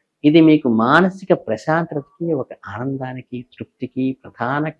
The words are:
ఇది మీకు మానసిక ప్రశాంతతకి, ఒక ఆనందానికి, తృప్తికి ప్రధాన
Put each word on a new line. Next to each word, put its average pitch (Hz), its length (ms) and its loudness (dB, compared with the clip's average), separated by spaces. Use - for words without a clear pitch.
ఇది 151 260 6
మీకు 151 180 4
మానసిక 175 500 2
ప్రశాంతతకి, 156 840 -4
ఒక - 80 -12
ఆనందానికి, 127 640 -8
తృప్తికి 131 520 -8
ప్రధాన 131 440 -6